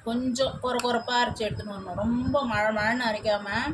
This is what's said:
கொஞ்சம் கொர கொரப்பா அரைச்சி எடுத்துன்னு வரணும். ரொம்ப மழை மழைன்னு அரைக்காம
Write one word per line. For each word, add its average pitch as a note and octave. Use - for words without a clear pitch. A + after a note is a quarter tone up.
கொஞ்சம் B3+
கொர B3
கொரப்பா A#3+
அரைச்சி A3
எடுத்துன்னு G#3
வரணும். F#3+
ரொம்ப B3+
மழை G#3+
மழைன்னு A#3
அரைக்காம G#3